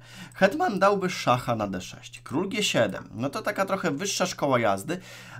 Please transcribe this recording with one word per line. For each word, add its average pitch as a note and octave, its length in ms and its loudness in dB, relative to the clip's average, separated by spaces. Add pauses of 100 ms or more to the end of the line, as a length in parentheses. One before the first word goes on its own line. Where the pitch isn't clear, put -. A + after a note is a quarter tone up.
(340)
Hetman G#3 440 2
dałby F#3+ 320 4
szacha B2 460 2
na G#2+ 100 -2
D F#2+ 140 -4
sześć. - 400 -14
Król F3+ 280 -4
G G#3 140 -2
siedem. A2+ 520 2
No B2 160 -2
to G#3+ 120 -6
taka G3 240 -2
trochę F#3+ 240 0
wyższa F#3 360 0
szkoła C#3 320 2
jazdy, A2+ 420 0 (400)